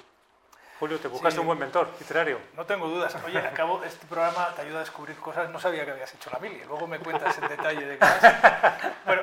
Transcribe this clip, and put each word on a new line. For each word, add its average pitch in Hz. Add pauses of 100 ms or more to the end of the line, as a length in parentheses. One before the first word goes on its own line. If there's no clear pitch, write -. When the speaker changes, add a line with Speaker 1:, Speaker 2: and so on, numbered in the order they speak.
(800)
Speaker 1:
Julio, 151
te 143
buscaste 156
Speaker 2:
Sí. 175
Speaker 1:
un 165
buen 160
mentor 139 (120)
literario. 151 (180)
Speaker 2:
No 170
tengo 185
dudas. 165 (120)
Oye, 175
acabo, 170
este 160
programa 170
te 147
ayuda 151
a 160
descubrir 151
cosas. 165
No 165
sabía 165
que 143
habías 131
hecho -
la 127
mili. 175
Luego 156
me 160
cuentas 151
en 147
detalle 147
de 139
qué 202
es. -
Speaker 1:
<laughs> -
Speaker 2:
Bueno, 185